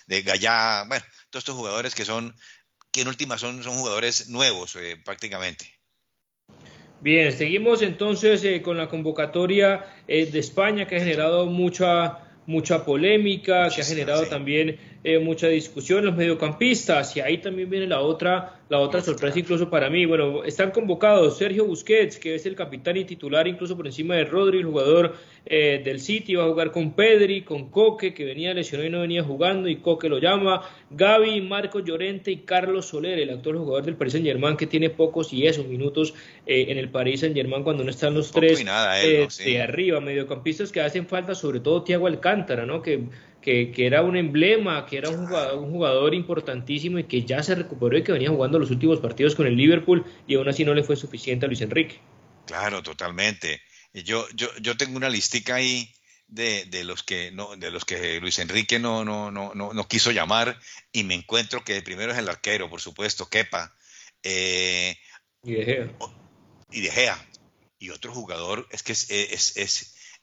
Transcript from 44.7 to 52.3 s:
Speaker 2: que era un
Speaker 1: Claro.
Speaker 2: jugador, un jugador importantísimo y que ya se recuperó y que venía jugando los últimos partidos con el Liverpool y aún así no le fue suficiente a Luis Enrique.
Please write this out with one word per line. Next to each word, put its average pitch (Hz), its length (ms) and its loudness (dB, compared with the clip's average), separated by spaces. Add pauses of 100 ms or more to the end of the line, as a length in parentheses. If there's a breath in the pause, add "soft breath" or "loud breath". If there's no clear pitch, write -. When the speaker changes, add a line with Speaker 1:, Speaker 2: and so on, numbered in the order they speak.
Speaker 2:
que 139 120 -8
era 147 120 -4
un 170 160 -6
Speaker 1:
Claro. - 0 -
Speaker 2:
jugador, 147 340 -2
un 147 120 -8
jugador 151 420 2
importantísimo 160 880 -4
y - 60 -4
que 123 180 0
ya 127 200 -2
se 180 120 0
recuperó 131 420 0
y 165 60 4
que 196 80 0
venía 139 180 2
jugando 143 300 2
los 127 120 0
últimos 156 280 4
partidos 147 360 2
con 147 120 2
el 120 80 2
Liverpool 165 480 6 (240 loud breath)
y 139 80 0
aún 135 140 2
así 143 160 0
no 147 80 4
le 147 100 2
fue 147 140 0
suficiente 127 480 -6
a - 20 0
Luis 123 140 -2
Enrique. 156 400 -2 (420)